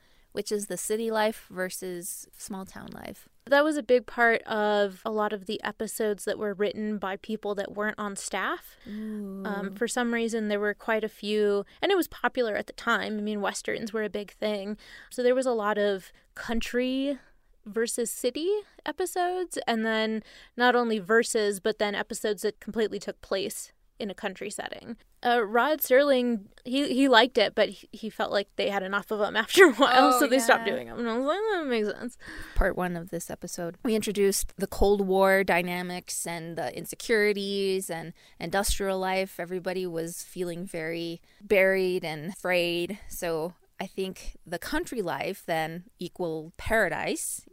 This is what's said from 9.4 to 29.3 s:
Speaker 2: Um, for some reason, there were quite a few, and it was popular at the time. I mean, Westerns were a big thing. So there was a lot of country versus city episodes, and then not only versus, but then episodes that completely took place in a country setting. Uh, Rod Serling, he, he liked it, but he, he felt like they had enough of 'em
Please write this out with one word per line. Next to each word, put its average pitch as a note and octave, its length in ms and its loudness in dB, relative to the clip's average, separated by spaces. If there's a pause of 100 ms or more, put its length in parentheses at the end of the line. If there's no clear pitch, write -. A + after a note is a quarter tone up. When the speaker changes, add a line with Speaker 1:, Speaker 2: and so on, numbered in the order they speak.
Speaker 2:
Um, G3 300 -4
for A3+ 120 0
some A#3 260 -2
reason, A3+ 340 -2
there G#3 120 0
were G#3 160 0
quite A3 280 -2
a G#3+ 60 -4
few, G#3 560 0 (160)
and F4 100 2
it G4 40 4
was E4+ 120 2
popular A#3+ 480 -2
at G#3+ 120 -4
the - 60 -14
time. G#3+ 440 -2
I G#3 40 -6
mean, G#3 200 -4
Westerns G3+ 500 -4
were A3 120 -2
a G#3 60 -4
big G3+ 240 -8
thing. G#3 440 -4 (320)
So - 140 -6
there B3 120 6
was C4 120 2
a B3+ 60 4
lot G#3 240 0
of G3+ 340 2 (240)
country B3+ 840 -2 (460)
versus A3+ 440 -2
city D4 400 -2 (360)
episodes, F4+ 720 -2 (100)
and A3+ 180 0
then A3 380 0 (340)
not A#3+ 180 6
only A#3 240 2
versus, G#3 600 2
but G#3+ 200 0
then G#3 160 0
episodes G#3 480 -2
that G#3 160 -2
completely G#3 400 -2
took - 220 -10
place - 500 -6 (280)
in G#3+ 100 -6
a F#3+ 60 -8
country F#3+ 340 -8
setting. - 460 -10 (260)
Uh, A#3+ 240 4
Rod A#3+ 360 4
Serling, B3+ 640 4 (180)
he, C4+ 300 0
he C4+ 160 6
liked A#3+ 280 8
it, G3+ 160 4
but G#3 140 4
he, - 240 -16
he A3 180 -12
felt - 220 -4
like G3+ 240 0
they G3+ 140 0
had G3+ 120 -2
enough F#3+ 300 -4
of G#3+ 100 -2
'em F#3+ 140 0